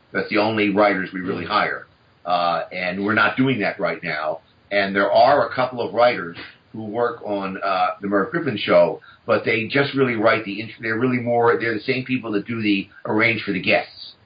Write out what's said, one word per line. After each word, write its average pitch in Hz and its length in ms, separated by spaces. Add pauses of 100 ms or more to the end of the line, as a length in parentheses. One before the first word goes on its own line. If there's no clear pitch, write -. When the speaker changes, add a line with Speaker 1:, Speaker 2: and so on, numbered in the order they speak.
(120)
Speaker 1:
That's 95 160
the 107 100
only 107 300
writers 98 440
we 92 80
really 85 260
Speaker 2:
Mm. - 20
Speaker 1:
hire. 80 380 (400)
Uh, 85 440
and 92 340
we're 107 100
not 107 220
doing 131 240
that 90 200
right 82 220
now. 78 380 (300)
And 98 240
there 98 160
are 120 400
a - 40
couple 123 260
of 101 140
writers 98 420 (360)
who 110 120
work 117 400
on, 98 380
uh, 92 260 (120)
the 101 80
Merv 98 220
Griffin 147 260
show, 87 440 (260)
but 107 180
they 113 220
just 135 280
really 127 220
write 110 280
the 101 160
int-, 113 200
they're 113 180
really 123 200
more, 117 400
they're 113 160
the 104 60
same 127 240
people 113 280
that 101 140
do 117 160
the 98 260 (160)
arrange 113 380
for 101 100
the 92 80
guests. - 520 (140)